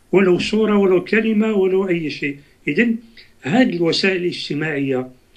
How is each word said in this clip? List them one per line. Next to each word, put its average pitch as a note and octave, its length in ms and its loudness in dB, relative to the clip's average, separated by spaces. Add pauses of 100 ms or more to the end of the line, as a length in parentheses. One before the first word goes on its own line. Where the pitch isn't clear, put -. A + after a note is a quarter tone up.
(120)
ولو F3+ 260 4
صورة، G#3+ 380 0
ولو F#3 280 2
كلمة، A3 480 0
ولو F#3+ 360 0
أي E3+ 220 -2
شيء. C#3+ 260 -8 (320)
إذن A3+ 280 0 (460)
هذه F#3+ 340 2
الوسائل E3+ 400 0
الاجتماعية C#3+ 920 -4 (260)